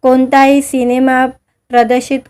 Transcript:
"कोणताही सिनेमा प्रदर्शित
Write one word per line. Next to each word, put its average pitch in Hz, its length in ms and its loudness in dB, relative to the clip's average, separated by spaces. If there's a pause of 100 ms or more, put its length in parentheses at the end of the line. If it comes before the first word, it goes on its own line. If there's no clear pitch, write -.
"कोणताही 269 580 2
सिनेमा 262 640 -2 (460)
प्रदर्शित 247 480 0 (100)